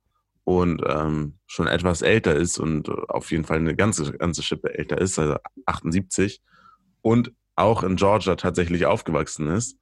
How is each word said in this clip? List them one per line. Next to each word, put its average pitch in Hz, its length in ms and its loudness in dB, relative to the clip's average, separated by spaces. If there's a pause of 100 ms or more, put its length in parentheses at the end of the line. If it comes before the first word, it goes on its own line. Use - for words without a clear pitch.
(460)
und, 90 420 2
ähm, 76 580 -2
schon - 220 -2
etwas 87 340 0
älter 104 340 4
ist 85 220 0
und 76 320 -2
auf - 400 -6
jeden 82 140 0
Fall 80 140 -2
eine 80 180 0
ganze, 87 380 0
ganze 80 300 -4
Schippe - 320 -4
älter 76 240 -4
ist, 92 200 -2
also 76 160 2 (300)
achtundsiebzig, 95 760 -2 (600)
und 120 320 2 (240)
auch 101 260 4
in 92 140 0
Georgia 95 400 4
tatsächlich 87 480 0
aufgewachsen 76 640 -2
ist, 110 320 -4